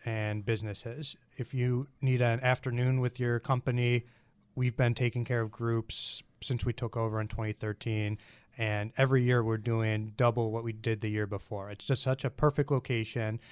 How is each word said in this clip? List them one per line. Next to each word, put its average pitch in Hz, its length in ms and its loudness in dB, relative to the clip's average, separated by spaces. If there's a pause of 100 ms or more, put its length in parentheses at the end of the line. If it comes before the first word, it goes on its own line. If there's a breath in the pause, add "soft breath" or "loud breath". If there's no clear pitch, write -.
and 107 400 -2
businesses. 113 720 -6 (200)
If - 160 -8
you 123 360 0 (120)
need 127 220 4
an 117 200 4
afternoon 127 580 2
with 123 200 -2
your 120 200 0
company, 123 680 2 (480 soft breath)
we've 123 240 0
been 120 160 4
taking 120 320 0
care 120 160 0
of 110 80 -2
groups - 720 -4 (220)
since 123 200 -2
we 120 80 0
took 117 240 -6
over 110 240 0
in 107 80 -2
twenty 107 260 -4
thirteen, 107 680 -2 (360 soft breath)
and 107 420 -2
every 131 260 4
year 123 200 4
we're 110 140 0
doing 110 580 0
double 117 360 2
what 113 120 -4
we 117 100 -6
did 110 280 -2
the 113 80 -2
year 107 160 0
before. 101 460 -6
It's - 140 -14
just - 180 0
such 131 200 0
a 135 60 -2
perfect 147 400 2
location. 117 680 -2 (120 loud breath)